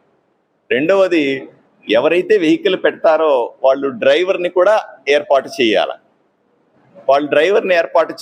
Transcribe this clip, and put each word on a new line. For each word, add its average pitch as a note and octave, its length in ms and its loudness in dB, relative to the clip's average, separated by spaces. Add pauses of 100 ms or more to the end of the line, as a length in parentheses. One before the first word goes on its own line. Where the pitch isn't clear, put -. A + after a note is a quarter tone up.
(720)
రెండవది, D#3 760 0 (420)
ఎవరైతే D#3+ 480 0
వెహికల్ E3 380 0
పెడతారో D3+ 800 0 (100)
వాళ్ళు C#3 260 0
డ్రైవర్ని E3+ 600 -2
కూడా F#3 340 0 (260)
ఏర్పాటు C#3+ 400 0 (120)
చేయాలి, F#2 300 0 (1200)
వాళ్ళు C#3+ 200 0
డ్రైవర్ని F#3 460 0
ఏర్పాటు E3 460 0